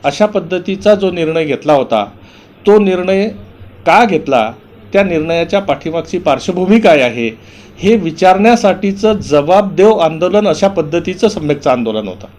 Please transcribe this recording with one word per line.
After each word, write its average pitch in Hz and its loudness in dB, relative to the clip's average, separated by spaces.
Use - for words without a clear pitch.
अशा 143 0
पद्धतीचा 190 -2
जो 190 -2
निर्णय 165 -2
घेतला 147 0
होता, 117 0
तो 208 6
निर्णय 190 0
का 220 4
घेतला, 127 0
त्या 196 2
निर्णयाच्या 170 -2
पाठीमागची 170 -6
पार्श्वभूमी 180 0
काय 165 4
आहे, 120 -2
हे 208 2
विचारण्यासाठीचं 196 2
जबाबदेव 180 2
आंदोलन, 175 0
अशा 175 0
पद्धतीचं 175 -2
सम्यकचं 147 -2
आंदोलन 110 -2
होतं. - -14